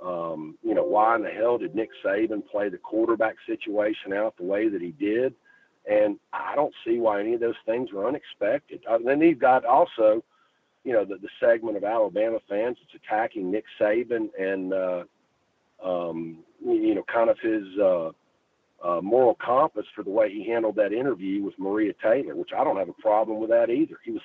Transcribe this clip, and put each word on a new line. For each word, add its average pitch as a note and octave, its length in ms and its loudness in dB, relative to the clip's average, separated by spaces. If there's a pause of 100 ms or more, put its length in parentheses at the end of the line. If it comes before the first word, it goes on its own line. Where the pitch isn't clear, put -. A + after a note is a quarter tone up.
Um, E2 580 -8
you - 120 -2
know, F2 100 2
why G#2+ 320 4
in A2 60 -2
the F2+ 80 -6
hell A2+ 280 0
did E2+ 160 -6
Nick G#2+ 160 -4 (140)
Saban G#2 420 -2
play G2+ 220 -4
the F2+ 100 -8
quarterback A2 580 0 (100)
situation G#2+ 680 -4
out G#2+ 240 -2
the A#2 80 -10
way G#2+ 240 0
that G2 120 -4
he F2 120 -8
did? A2 420 0 (560)
And G#2+ 280 2 (140)
I - 220 -6
don't C#3+ 200 0 (100)
see A#2 140 0
why G#2+ 220 2
any A2 140 -2
of A#2 60 -2
those A#2 140 0 (100)
things A#2 280 -2
were G2 140 -4
unexpected. - 840 -4
Uh, - 160 4
then C#3+ 160 2
you've D#3+ 180 6
got B2+ 260 4
also, A#2 580 4 (640)
you C3 80 -4
know, G#2 120 4
the, F#2+ 120 -8
the G2+ 120 -14 (120)
segment A2+ 360 2
of G2 80 -4
Alabama G#2+ 540 0 (100)
fans A2+ 320 -2
that's - 220 -20
attacking G#2+ 480 -4
Nick G#2 140 -4 (160)
Saban A2+ 480 0 (100)
and, F#2+ 340 -4
uh, F2+ 320 -2 (760)
um, E2 560 -6 (220)
y-, F4+ 140 0
you A2 200 2
know, - 100 -4
kind A2+ 260 2
of - 100 0
his, A2 240 -2 (140)
uh, F2+ 320 2 (760)
uh, F2 160 -2
moral A2+ 340 4
compass A#2+ 600 0
for G#2 100 -10
the G2 60 -8
way G#2+ 200 2
he G2+ 160 -10
handled A2+ 300 -2
that G2+ 160 0
interview G2+ 500 -2
with G2 160 -8
Maria G2 420 -2
Taylor, A2 360 0
which F2 200 -8
I A#2 60 0
don't C#3 140 0
have F#2 120 -4
a - 40 -12
problem A2 480 0
with A2+ 100 -4
that A#2 200 4
either. D3+ 340 -2
He A#2 80 -8
was G#2+ 120 -8